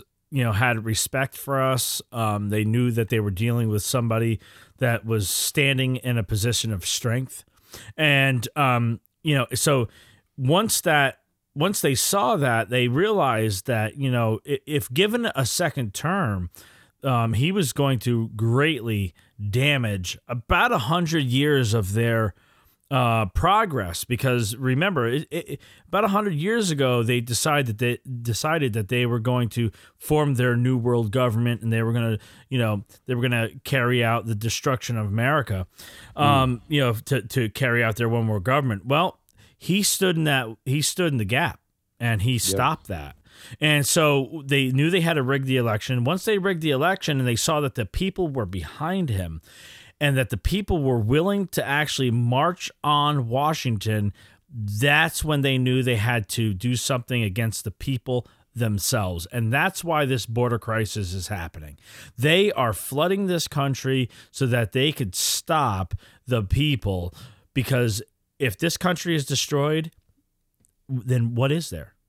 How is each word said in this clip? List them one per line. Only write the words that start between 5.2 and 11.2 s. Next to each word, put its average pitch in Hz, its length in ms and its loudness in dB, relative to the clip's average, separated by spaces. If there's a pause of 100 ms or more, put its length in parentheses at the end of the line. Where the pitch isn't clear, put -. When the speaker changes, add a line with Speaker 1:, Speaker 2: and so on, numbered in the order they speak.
Speaker 1:
standing 131 680 0
in 123 240 -2
a 104 40 0
position 110 480 -2
of 92 140 -4
strength. - 580 -4 (540)
And, 139 580 2
um, 120 440 2 (240)
you 156 100 2
know, 131 220 2
so 131 320 2 (500)
once 170 440 2
that, 147 400 2 (340)